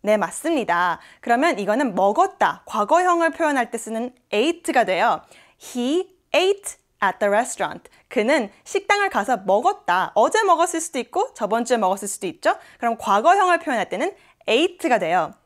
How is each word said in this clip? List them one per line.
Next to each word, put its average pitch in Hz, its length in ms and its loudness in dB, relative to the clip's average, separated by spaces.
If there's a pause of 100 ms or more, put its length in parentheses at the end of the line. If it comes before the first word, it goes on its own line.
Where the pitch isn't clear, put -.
네, 214 140 2
맞습니다. 180 840 -2 (220)
그러면 247 360 0
이거는 208 380 -2
먹었다, 208 720 0
과거형을 330 640 2
표현할 285 400 -2
때 226 80 -8
쓰는 226 360 -8 (160)
ate가 269 520 0
돼요. 185 400 0 (360)
He 285 560 -4 (200)
ate 370 400 0 (280)
at 190 140 -2
the 202 160 0
restaurant. 208 560 -4 (200)
그는 233 420 0 (120)
식당을 403 460 -2
가서 233 280 -2
먹었다. 196 760 0
어제 320 300 2
먹었을 339 380 2
수도 - 180 -6
있고 - 340 -4
저번 226 320 -2
주에 240 120 0
먹었을 202 300 -2
수도 196 200 -8
있죠. 294 280 -2 (220)
그럼 233 220 -2
과거형을 339 580 4
표현할 269 320 -4
때는 262 260 -4 (320)
ate가 285 520 0
돼요. 170 340 0 (120)